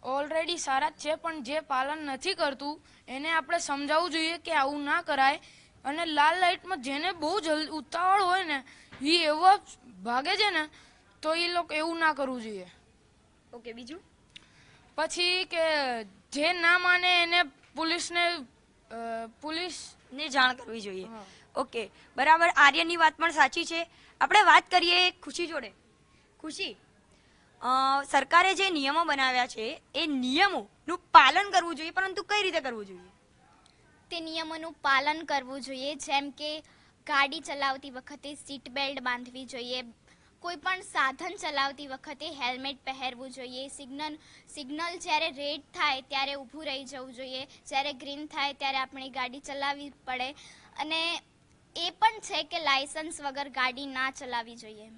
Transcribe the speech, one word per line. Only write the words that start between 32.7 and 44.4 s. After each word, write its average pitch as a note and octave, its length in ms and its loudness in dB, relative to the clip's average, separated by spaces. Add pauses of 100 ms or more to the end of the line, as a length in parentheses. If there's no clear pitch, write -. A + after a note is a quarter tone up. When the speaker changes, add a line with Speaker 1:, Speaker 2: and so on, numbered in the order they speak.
Speaker 2:
જોઈએ? F3+ 240 -18 (1000)
Speaker 3:
તે E4+ 100 -6
નિયમોનું D#4+ 520 -6
પાલન C#4+ 500 2
કરવું C#4 380 -4
જોઈએ, C4+ 340 -6
જેમ C#4 360 -2
કે D4+ 340 -8 (420)
ગાડી C#4+ 340 0
ચલાવતી C#4 500 -4
વખતે C#4 440 -14
સીટ - 340 -14
બેલ્ટ C4+ 320 -4
બાંધવી B3 440 -6
જોઈએ, B3 380 -8 (580)
કોઈ F4 160 -8
પણ F#4 240 -4
સાધન D#4 600 -4
ચલાવતી C#4 460 -4
વખતે C#4 420 -12
હેલ્મેટ C4 480 -6
પહેરવું C4 540 -10
જોઈએ, B3+ 380 -12
સિગ્નલ, D4 500 -10 (360)